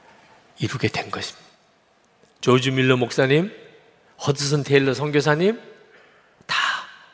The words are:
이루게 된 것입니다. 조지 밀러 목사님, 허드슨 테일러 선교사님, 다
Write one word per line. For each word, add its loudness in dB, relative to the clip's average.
이루게 -4
된 -8
것입니다. -10
조지 2
밀러 2
목사님, 2
허드슨 -2
테일러 2
선교사님, 0
다 -6